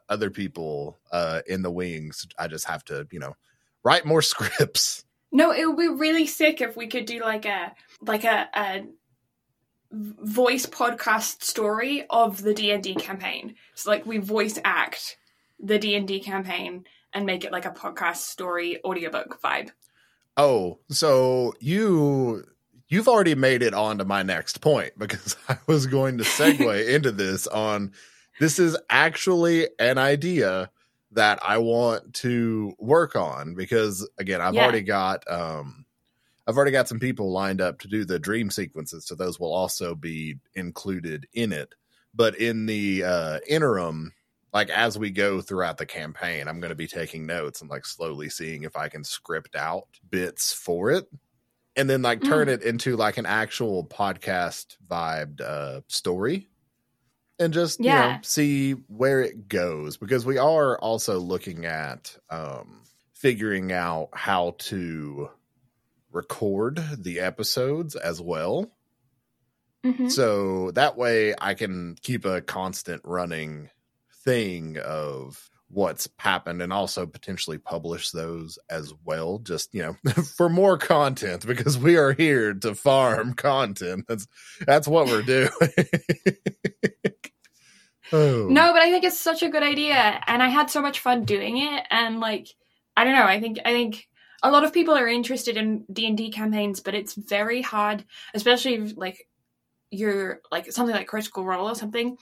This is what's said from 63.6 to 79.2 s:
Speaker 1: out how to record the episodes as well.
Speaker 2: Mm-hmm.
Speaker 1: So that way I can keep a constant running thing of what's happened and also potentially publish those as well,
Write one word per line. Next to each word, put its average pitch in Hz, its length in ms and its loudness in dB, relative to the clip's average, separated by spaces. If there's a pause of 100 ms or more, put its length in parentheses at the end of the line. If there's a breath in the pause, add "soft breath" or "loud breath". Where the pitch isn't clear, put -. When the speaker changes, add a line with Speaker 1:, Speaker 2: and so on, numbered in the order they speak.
Speaker 1:
out 85 420 -2
how 87 440 0
to 78 680 -8 (840)
record 107 720 -4 (220)
the 87 160 -6
episodes 139 760 -4
as 85 280 -6
well. 87 480 -4 (1120)
Speaker 2:
Mm-hmm. 254 240 0
Speaker 1:
So 98 640 2
that 131 260 2
way 113 420 2
I 98 140 -4
can 90 480 -6
keep 120 240 -4
a 92 160 0
constant 92 640 -8
running 80 640 -6 (560)
thing 90 540 -2
of 71 720 -10 (180)
what's 92 400 -4 (100)
happened 87 440 -2
and 90 100 -6
also 95 340 -2
potentially 80 520 -10
publish 85 540 -8
those 82 460 -10 (120)
as 78 240 -8 (100)
well, 82 360 -4